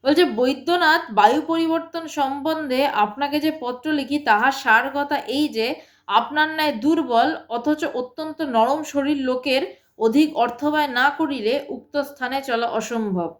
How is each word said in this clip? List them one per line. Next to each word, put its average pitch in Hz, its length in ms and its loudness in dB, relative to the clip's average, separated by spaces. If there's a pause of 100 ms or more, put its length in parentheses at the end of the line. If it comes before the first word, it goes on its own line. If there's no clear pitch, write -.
বলছে, 302 220 6
"বৈদ্যনাথ 302 760 2 (100)
বায়ু 220 300 6
পরিবর্তন 330 680 -2
সম্বন্ধে 285 800 -2
আপনাকে 269 520 -2
যে 302 200 0
পত্র 247 340 -6
লিখি 285 260 -2
তাহার 247 320 2
সার 247 420 2
কথা 285 260 -2
এই 285 280 -2
যে 226 340 -4 (260)
আপনার 269 420 2
ন্যায় 311 240 0
দুর্বল 269 640 2 (120)
অথচ 302 360 -2
অত্যন্ত 311 560 -8
নরম 262 420 0
শরীর 285 340 -2
লোকের 262 580 -2 (220)
অধিক 277 400 2
অর্থব্যয় 294 500 0
না 254 220 2
করিলে 277 600 -2
উক্ত - 320 -6
স্থানে 269 400 -4
চলা 240 260 -2
অসম্ভব।" 214 720 -2